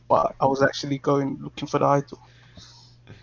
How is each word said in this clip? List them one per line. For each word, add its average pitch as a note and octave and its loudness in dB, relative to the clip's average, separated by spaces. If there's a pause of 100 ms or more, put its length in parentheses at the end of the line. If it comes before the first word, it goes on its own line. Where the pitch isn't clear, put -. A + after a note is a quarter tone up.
But - 2
I C#3 4
was C3+ 0
actually C#3 0
going, C#3+ 0
looking C#3+ -10
for C#3 -2
the C#3 2
idol. C#3+ 0 (1040)